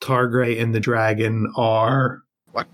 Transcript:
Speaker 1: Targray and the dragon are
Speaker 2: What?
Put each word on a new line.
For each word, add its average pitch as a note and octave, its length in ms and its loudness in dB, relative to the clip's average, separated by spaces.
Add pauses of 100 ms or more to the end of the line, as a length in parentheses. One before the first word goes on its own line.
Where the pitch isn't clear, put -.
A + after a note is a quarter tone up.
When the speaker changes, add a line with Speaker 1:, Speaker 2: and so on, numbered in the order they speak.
Speaker 1:
Targray B2 580 0
and A#2 140 0
the A2+ 60 2
dragon A2 760 0
are A#2+ 680 0 (300)
Speaker 2:
What? - 220 -4